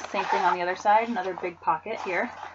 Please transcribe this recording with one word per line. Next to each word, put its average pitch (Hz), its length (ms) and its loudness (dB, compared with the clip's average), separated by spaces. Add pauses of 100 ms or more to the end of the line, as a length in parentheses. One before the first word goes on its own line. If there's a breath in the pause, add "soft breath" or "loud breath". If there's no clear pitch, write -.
(100)
Same 190 140 -2
thing 196 160 0
on 180 160 4
the 180 60 -2
other 180 140 0
side, 226 340 4
another 185 320 -2
big 175 180 -6
pocket 175 400 -2
here. 196 300 -2 (240)